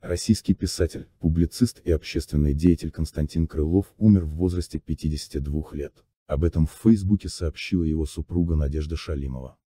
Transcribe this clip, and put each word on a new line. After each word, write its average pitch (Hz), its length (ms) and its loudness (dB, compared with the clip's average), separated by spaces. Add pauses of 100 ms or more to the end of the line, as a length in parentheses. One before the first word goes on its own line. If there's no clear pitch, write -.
Российский 98 460 0
писатель, - 560 -4 (100)
публицист 85 640 0
и - 80 0
общественный 76 640 0
деятель 80 380 2
Константин 78 540 -2
Крылов 80 520 0
умер 101 260 6
в 78 120 -6
возрасте 87 440 -2
пятидесяти 76 600 -6
двух 73 360 -6
лет. 69 180 -8 (340)
Об 73 180 0
этом 80 200 2
в 76 60 -6 (100)
Фейсбуке 101 460 4
сообщила 87 560 -4
его 78 220 0
супруга 85 500 -2
Надежда 76 400 -2
Шалимова. 65 720 -8